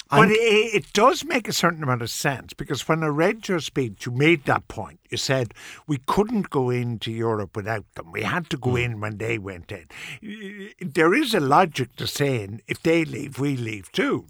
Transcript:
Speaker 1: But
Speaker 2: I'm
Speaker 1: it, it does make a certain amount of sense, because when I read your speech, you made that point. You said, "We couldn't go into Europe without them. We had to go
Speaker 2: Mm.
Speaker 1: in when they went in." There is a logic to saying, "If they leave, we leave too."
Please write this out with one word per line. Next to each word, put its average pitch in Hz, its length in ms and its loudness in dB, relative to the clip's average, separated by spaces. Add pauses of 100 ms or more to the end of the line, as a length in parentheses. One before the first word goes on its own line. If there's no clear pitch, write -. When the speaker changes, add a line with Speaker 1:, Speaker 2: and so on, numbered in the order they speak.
Speaker 1:
But 160 140 8
Speaker 2:
I'm 208 80 6
Speaker 1:
it, 214 40 4
it 220 560 2
does 320 320 4
make 285 240 -2
a 180 60 -4
certain 170 280 2
amount 127 200 -2
of 117 80 -6
sense, - 440 -4
because 143 360 -8
when 160 160 2
I - 20 0
read 180 400 0
your 180 140 0
speech, 123 440 -4
you 127 60 -6
made 143 340 4
that 117 220 0
point. 87 320 -12 (100)
You - 60 -8
said, 131 380 -2 (340)
"We 143 180 -2
couldn't 208 440 0
go 127 200 0
into 120 400 -2
Europe 113 460 -2
without 107 300 -4 (100)
them. - 160 -14
We 104 120 -4
had 165 260 -4
to 160 80 -4
go 123 140 -2
Speaker 2:
Mm. 123 120 2
Speaker 1:
in 117 160 -4
when 107 180 -6
they 113 200 -4
went 95 340 -10
in." 92 160 -14 (920)
There 165 320 4
is 254 200 2
a 208 60 4
logic 147 560 4
to 120 120 -6
saying, 117 600 -2
"If - 160 -6
they 165 220 4
leave, 139 340 -8
we 143 160 0
leave 110 380 -6
too." 226 360 0